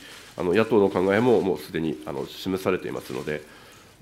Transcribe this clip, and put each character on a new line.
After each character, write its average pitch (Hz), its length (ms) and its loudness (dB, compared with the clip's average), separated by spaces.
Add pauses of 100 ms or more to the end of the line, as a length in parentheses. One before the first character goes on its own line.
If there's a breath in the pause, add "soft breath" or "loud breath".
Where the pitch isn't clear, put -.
(380 loud breath)
あ - 60 -4
の、 90 100 2
野 110 120 4
党 113 140 4
の 98 100 6
考 95 240 2
え 104 80 4
も 120 200 6
も 90 120 0
う - 60 -4
す - 120 -16
で 85 80 -4
に、 78 260 -4
あ - 60 -8
の、 67 160 -6
示 95 340 -4
さ 101 100 0
れ 92 60 0
て - 120 -10
い - 20 -6
ま 62 100 -6
す - 120 -12
の 64 100 -6
で、 76 180 -6 (600 loud breath)